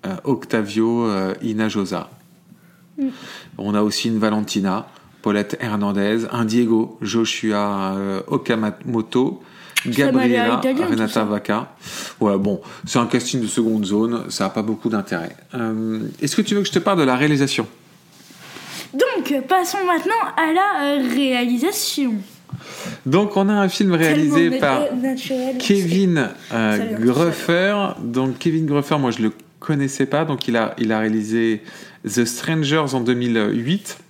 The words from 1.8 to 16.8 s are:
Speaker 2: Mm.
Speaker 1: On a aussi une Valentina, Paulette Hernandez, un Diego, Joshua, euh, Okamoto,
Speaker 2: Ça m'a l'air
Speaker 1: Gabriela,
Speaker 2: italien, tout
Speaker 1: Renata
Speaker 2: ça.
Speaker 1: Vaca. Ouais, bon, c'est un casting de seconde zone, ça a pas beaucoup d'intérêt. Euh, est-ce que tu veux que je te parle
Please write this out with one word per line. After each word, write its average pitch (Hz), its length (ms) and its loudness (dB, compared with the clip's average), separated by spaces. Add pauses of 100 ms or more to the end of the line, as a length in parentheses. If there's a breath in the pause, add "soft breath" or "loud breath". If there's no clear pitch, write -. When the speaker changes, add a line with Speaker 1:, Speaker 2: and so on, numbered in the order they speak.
Speaker 2:
Mm. 269 100 0 (500 loud breath)
Speaker 1:
On 104 160 -2
a 104 80 2
aussi 107 260 0
une 110 100 0
Valentina, 104 720 0 (340 loud breath)
Paulette 104 380 0
Hernandez, 104 720 0
un 117 120 0
Diego, 113 560 2
Joshua, 104 920 0
euh, 98 320 -4
Okamoto, 123 1160 -2 (340 loud breath)
Speaker 2:
Ça - 140 -6 (220)
m'a 262 140 4
l'air 240 200 2
Speaker 1:
Gabriela, 240 120 2
Speaker 2:
italien, 269 280 0
tout 330 60 0
Speaker 1:
Renata 110 200 0
Speaker 2:
ça. 110 120 2
Speaker 1:
Vaca. 104 520 -2 (440 loud breath)
Ouais, 101 180 4
bon, 98 220 0 (260 loud breath)
c'est - 120 0
un 117 80 2
casting 123 340 -2
de 110 60 -2
seconde 110 380 0
zone, 110 460 0
ça - 160 -4
a 95 40 -2
pas 110 120 -4
beaucoup 107 260 -4
d'intérêt. 95 480 -4 (180)
Euh, 110 540 -4 (120)
est-ce - 160 -2
que 220 60 2
tu 208 120 0
veux 202 80 2
que 170 60 -2
je - 40 -6
te 185 60 2
parle 190 200 2